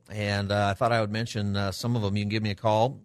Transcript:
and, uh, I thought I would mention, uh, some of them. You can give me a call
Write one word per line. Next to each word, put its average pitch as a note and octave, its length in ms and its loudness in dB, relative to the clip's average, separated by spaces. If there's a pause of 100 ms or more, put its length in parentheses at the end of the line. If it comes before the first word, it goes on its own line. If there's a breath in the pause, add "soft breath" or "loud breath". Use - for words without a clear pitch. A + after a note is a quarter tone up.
(100)
and, G2+ 420 0
uh, G2+ 160 2
I G2+ 60 0
thought A#2 180 2
I A#2 80 2
would G#2 100 -2
mention, G#2 460 -2
uh, G2+ 160 -2
some A#2+ 240 -2
of A2 60 0
them. G2+ 160 0
You G#2 60 0
can G#2 40 -2
give G#2+ 140 0
me G#2+ 80 0
a G2+ 40 -2
call A2 500 2